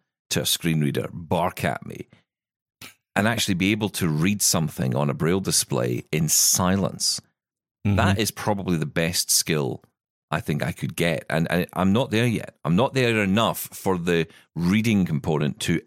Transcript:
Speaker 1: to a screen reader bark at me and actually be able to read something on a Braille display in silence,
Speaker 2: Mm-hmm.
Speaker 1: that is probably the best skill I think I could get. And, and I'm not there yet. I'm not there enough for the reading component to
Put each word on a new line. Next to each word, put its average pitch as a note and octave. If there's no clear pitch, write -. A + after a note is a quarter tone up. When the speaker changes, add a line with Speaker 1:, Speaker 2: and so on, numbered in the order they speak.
Speaker 1:
to D2+
a B1+
screen D#2+
reader C#2
bark F2
at D2+
me -
and G2
actually A2+
be F#2+
able G#2+
to -
read E2+
something C#2+
on C#2+
a C2+
Braille D#2+
display B1
in D#2+
silence, -
Speaker 2:
Mm-hmm. G2+
Speaker 1:
that G#2+
is G#2
probably F#2
the D2+
best E2
skill C#2+
I D#2
think -
I -
could -
get. E2
And, D#2+
and F2
I'm F#2+
not A#2+
there A2
yet. A2
I'm E2
not B2+
there A#2
enough G2
for F#2+
the E2+
reading G2+
component D2+
to E2